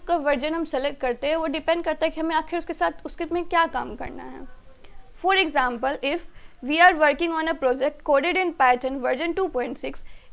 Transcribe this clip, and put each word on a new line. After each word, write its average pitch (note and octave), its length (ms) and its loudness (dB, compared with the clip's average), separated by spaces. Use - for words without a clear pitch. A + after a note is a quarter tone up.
का - 80 2
वर्जन D4 400 0
हम E4 100 -2
सेलेक्ट C#4+ 360 -4
करते B3 260 -2
हैं, D#4 80 2
वो D#4+ 120 0
डिपेंड D#4+ 360 0
करता D#4+ 220 0
है D#4+ 40 2
कि D#4 120 -6
हमें D#4+ 140 0
आखिर D#4+ 240 -2
उसके E4 140 -6
साथ E4+ 180 0
उसके E4+ 260 -8
में E4+ 140 -2
क्या E4 200 2
काम B3 300 -6
करना - 280 -10
है। D3+ 180 -12
For F#4+ 100 4
example, C4 580 0
if D4 160 0
we D4+ 160 4
are F4+ 160 10
working D#4 440 4
on D#4+ 120 0
a - 100 -10
project B3+ 460 0
coded D4+ 280 4
in F4+ 240 2
Python B3+ 400 2
version C4+ 360 -2
two F#4+ 180 0
point B3 300 -4
six, - 120 -8